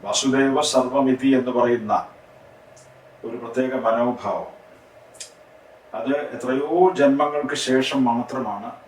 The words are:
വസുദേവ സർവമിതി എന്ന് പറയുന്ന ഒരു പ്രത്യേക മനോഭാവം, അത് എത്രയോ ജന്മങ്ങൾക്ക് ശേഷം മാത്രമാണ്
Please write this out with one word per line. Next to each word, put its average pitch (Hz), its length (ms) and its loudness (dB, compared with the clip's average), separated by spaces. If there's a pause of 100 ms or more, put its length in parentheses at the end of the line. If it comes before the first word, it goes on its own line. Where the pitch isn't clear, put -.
വസുദേവ 135 540 0
സർവമിതി 131 640 0
എന്ന് 127 240 2
പറയുന്ന 120 560 0 (1160)
ഒരു 120 120 -10
പ്രത്യേക 127 380 -4 (100)
മനോഭാവം, 120 640 -2 (1400)
അത് 120 160 -6 (260)
എത്രയോ 147 580 2
ജന്മങ്ങൾക്ക് 147 640 2
ശേഷം 131 500 2
മാത്രമാണ് 120 680 -4 (160)